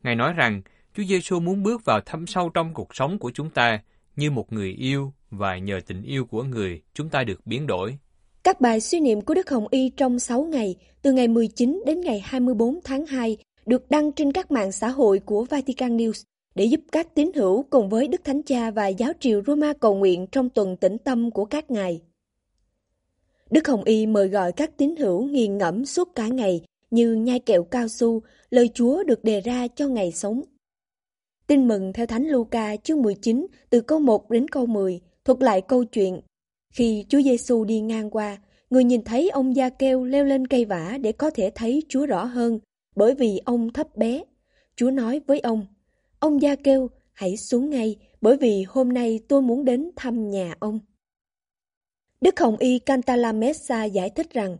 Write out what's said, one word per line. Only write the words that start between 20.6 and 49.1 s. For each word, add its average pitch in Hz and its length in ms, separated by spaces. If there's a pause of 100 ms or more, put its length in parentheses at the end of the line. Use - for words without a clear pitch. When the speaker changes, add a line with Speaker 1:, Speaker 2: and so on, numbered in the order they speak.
Speaker 2:
tĩnh 196 200
tâm 233 340
của 202 140
các 294 260
ngài. 185 300 (1500)
Đức 311 180
Hồng 220 160
Y 220 220
mời 208 220
gọi 185 240
các 302 260
tín 302 180
hữu 208 280
nghiền 240 340
ngẫm 196 280
suốt 359 300
cả 220 120
ngày 208 340 (300)
như 233 240
nhai 247 240
kẹo 190 240
cao 233 240
su, 226 340 (280)
lời 240 240
Chúa 262 300
được 269 200
đề 208 180
ra 247 340
cho 285 120
ngày 208 240
sống. 214 300 (1040)
Tin 269 200
mừng 190 260
theo 233 120
Thánh 233 220
Luca 226 480
chương 302 260
mười 208 140
chín 233 320 (220)
từ 240 120
câu 311 180
một 233 300
đến 240 180
câu 269 180
mười 196 360 (240)
thuật 254 160
lại 214 200
câu 247 220
chuyện. 190 380 (520)
Khi 220 360
Chúa 277 120
Giêsu 240 420
đi 220 160
ngang 220 300
qua, 208 280 (320)
người 254 140
nhìn 240 200
thấy 262 260
ông 262 260
Gia 254 140
Kêu 262 340
leo 277 220
lên 269 220
cây 247 180
vả 190 360
để 220 100
có - 180
thể 214 260
thấy 254 340
Chúa 277 160
rõ 196 200
hơn, 233 340 (360)
bởi 220 200
vì 226 300
ông 233 280
thấp 302 220
bé. 233 280 (520)
Chúa 247 160
nói 269 360
với 285 120
ông, 220 260 (540)
"Ông 294 220
Gia 285 140
Kêu, 269 340 (240)
hãy 190 240
xuống 254 320
ngay, 220 260 (260)
bởi 240 160
vì 214 300
hôm 254 260
nay 226 340